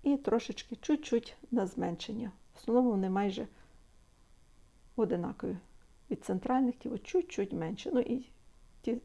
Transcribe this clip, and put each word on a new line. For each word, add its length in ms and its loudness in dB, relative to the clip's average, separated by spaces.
і 140 4
трошечки, 600 -2
чуть-чуть 600 0
на 160 2
зменшення. 680 -4
В 40 -20
основному 320 4
вони 200 2
майже 360 0
одинакові. 600 0
Від 140 -4
центральних 520 2
ті 120 -10
от 140 -6
чуть-чуть 500 -2
менше. 400 -4
Ну 80 4
і 260 -2
ті 240 -2